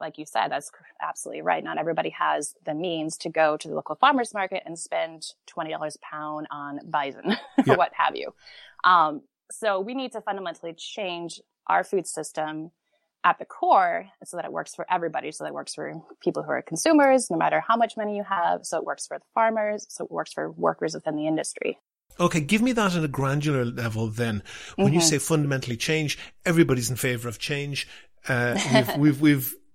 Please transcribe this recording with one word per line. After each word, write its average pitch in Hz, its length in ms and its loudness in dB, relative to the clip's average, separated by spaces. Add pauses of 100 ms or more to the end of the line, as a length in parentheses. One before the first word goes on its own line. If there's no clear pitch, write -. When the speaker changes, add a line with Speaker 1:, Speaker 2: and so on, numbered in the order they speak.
Speaker 1:
like 160 160 -10
you 151 80 -12
said, - 280 0
that's 143 180 -6
cr-, - 120 -20 (200)
absolutely - 400 -8
right. 165 220 0
Not 160 140 -6
everybody 160 320 -2
has 151 440 -2 (100)
the 156 100 -4
means 160 440 -4
to 175 120 -8
go 156 260 4
to 160 120 -10
the 156 60 -6
local - 220 -6
farmer's 254 360 4
market 190 320 -4
and 170 140 -12
spend 165 480 -6 (200)
twenty 160 260 -8
dollars 156 240 -6
a - 20 -20 (160)
pound 151 380 -8
on 143 260 -10 (100)
bison 147 440 -2
<laughs> - 260 0
or 262 80 6
Speaker 2:
Yeah. 226 80 6
Speaker 1:
what 180 200 4
have 143 200 0
you. 71 180 -8 (520)
Um, 165 380 6 (280)
so 202 300 0
we 226 140 -6
need 254 180 -6
to 220 80 -8
fundamentally 180 520 -8
change 170 680 -8 (260)
our 180 160 0
food 185 240 -2
system 156 640 -6 (540)
at 175 160 4
the - 40 -8
core 190 600 2 (180)
so 175 120 -12
that 165 80 -6
it - 80 -8
works 165 240 -6
for - 120 -8
everybody, 160 440 -2
so - 100 -12
that 151 60 -6
it 147 60 -10
works 147 200 -10
for 151 200 -8 (280)
people 156 220 -2
who 151 80 -8
are 131 100 -2
consumers, 269 720 4
no 165 40 -2
matter 160 300 2
how 226 100 4
much 233 200 0
money 208 200 -4
you 202 60 -6
have, 180 420 -2
so 165 140 -4
it - 60 -4
works 147 240 -8
for - 100 -10
the - 60 -16 (100)
farmers, 214 540 0
so - 160 -12
it - 80 -12
works 160 200 -6
for 160 200 -6
workers 165 420 0
within 156 220 -6
the 151 100 -2
industry. - 500 -4 (440)
Speaker 2:
Okay, 170 200 4
give 202 220 2
me 254 100 4
that 202 220 2
at 170 80 2
a 151 60 0
granular 139 560 0
level 117 420 -2
then. 110 380 -2 (320)
When 190 160 6
you 170 80 6
Speaker 1:
Mm-hmm. 165 80 4
Speaker 2:
say 151 100 4
fundamentally 139 580 0
change, 156 400 0 (300)
everybody's 135 440 4
in 123 60 -2
favor 120 320 -2
of 110 120 -10
change. 143 480 -4 (400)
Uh, 120 300 2 (360)
Speaker 1:
<laughs> 147 40 0
Speaker 2:
we've, 143 220 6
we've, 147 340 4 (200)